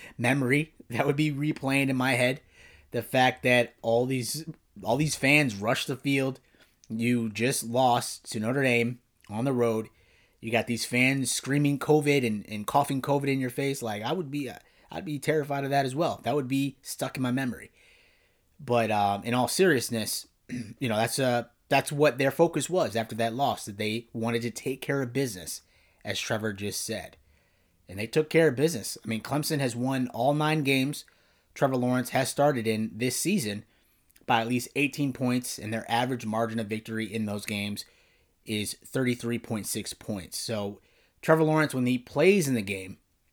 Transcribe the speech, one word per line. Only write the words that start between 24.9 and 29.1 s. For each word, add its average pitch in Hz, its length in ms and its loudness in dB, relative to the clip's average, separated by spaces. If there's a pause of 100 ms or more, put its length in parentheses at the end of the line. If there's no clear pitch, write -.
of 123 100 -4
business 110 500 -4 (420)
as 98 160 -6
Trevor 110 320 -2
just 98 300 -6
said. 104 340 -10 (720)
And 92 100 -12
they 107 80 -4
took 151 240 0
care 160 180 6
of 123 80 0
business. 143 480 0
I - 40 -8
mean, 110 140 -2